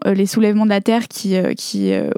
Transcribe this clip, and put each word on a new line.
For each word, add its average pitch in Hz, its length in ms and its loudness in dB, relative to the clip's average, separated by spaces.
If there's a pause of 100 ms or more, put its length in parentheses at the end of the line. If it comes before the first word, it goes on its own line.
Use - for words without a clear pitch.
euh, 196 80 2
les 196 120 2
soulèvements 214 380 2
de 214 60 2
la 202 100 2
Terre 226 280 0
qui, 190 280 -2
euh, 185 180 0
qui, - 380 -4
euh, 92 260 -2